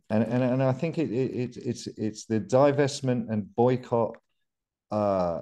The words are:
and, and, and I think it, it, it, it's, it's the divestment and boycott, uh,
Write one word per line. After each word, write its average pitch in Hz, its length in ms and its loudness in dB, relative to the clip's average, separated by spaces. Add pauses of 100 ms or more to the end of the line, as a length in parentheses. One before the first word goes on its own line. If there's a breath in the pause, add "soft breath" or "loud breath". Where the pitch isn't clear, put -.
(100)
and, 110 120 2
and, 123 220 0
and 127 180 0
I 131 100 2
think 160 260 -4
it, 147 120 0
it, 127 220 -2
it, 123 240 -6
it's, - 320 -6
it's - 380 -6
the 110 120 0
divestment 131 920 2
and 104 260 -4
boycott, 120 600 2 (760)
uh, 95 500 0